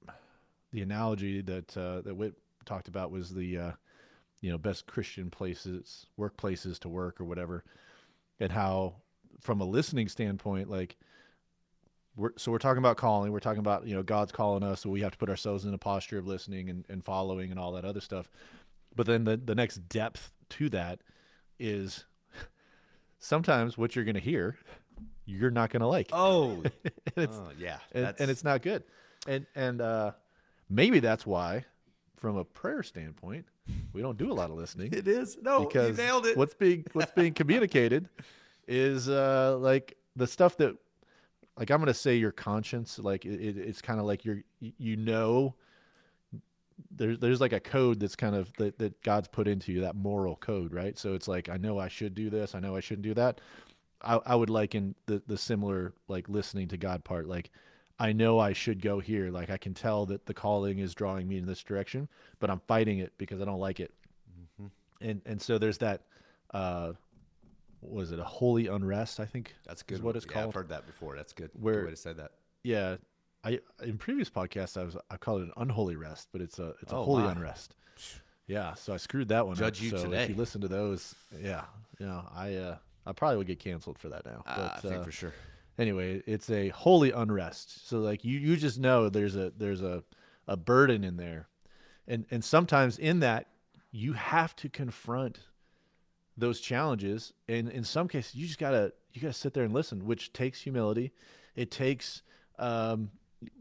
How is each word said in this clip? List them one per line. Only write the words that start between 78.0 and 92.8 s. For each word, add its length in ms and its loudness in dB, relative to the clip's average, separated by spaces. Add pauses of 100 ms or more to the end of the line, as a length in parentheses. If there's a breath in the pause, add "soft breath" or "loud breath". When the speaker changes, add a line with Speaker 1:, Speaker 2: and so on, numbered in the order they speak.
Speaker 1:
Yeah, 300 -4
so 180 -8
I 40 -4
screwed 320 -4
that 180 4
one 80 -4
Speaker 2:
Judge 240 0
Speaker 1:
up. 40 -6
Speaker 2:
you 80 -2
Speaker 1:
So 140 -2
Speaker 2:
today. 180 0
Speaker 1:
if 60 -2
you 60 -4
listen 260 -4
to 60 -4
those, 480 -4 (240)
yeah, 240 -8 (360)
you 60 -10
know, 180 -8 (120)
I, 200 -6
uh, 220 -8 (300)
I 60 -8
probably 240 2
would 100 -2
get 120 -4
canceled 380 -8
for 120 -12
that 180 -12
now. 180 -14
Speaker 2:
Uh, 120 -6
Speaker 1:
But, 200 -6
Speaker 2:
I 20 -12 (100)
think 120 -4
Speaker 1:
uh, 20 -6
Speaker 2:
for 80 -8
sure. 220 -10 (460 loud breath)
Speaker 1:
anyway, 480 0
it's 240 -2
a 180 2
holy 420 8
unrest. 800 -4
So, 80 0
like, 260 0
you, 140 -2
you 200 4
just 220 0
know 300 8
there's 260 2
a, 220 -2
there's 240 -2
a, 220 -4 (440 soft breath)
a 80 0
burden 480 6
in 140 -4
there, 300 -8 (600 soft breath)
and, 220 -4
and 160 -2
sometimes 540 6